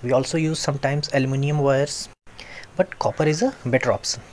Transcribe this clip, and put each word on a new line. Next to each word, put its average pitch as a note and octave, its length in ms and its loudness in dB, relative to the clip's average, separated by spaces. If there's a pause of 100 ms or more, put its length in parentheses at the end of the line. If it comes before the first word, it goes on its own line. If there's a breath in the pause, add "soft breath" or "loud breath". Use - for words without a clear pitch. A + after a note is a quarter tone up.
We B2 80 -2
also C3+ 260 2
use D#3+ 220 0
sometimes C#3+ 540 -2
aluminium C3+ 520 2
wires, C#3 440 0 (680 loud breath)
but F3+ 100 4 (160)
copper D3+ 300 0
is D#3+ 100 -2
a C4 100 2 (220)
better B2+ 180 2
option। - 280 -4 (120)